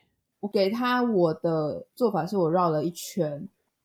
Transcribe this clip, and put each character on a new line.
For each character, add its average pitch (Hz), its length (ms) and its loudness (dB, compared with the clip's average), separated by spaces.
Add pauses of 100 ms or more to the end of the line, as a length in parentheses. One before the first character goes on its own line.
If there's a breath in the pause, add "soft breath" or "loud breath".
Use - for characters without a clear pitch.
(400)
我 208 80 -6
给 196 220 2
他 247 340 0
我 180 300 2
的 156 600 -2
做 240 160 0
法 170 160 0
是 202 120 -4
我 165 120 2
绕 175 200 2
了 151 160 0
一 175 60 -2
圈， 151 580 -6 (360)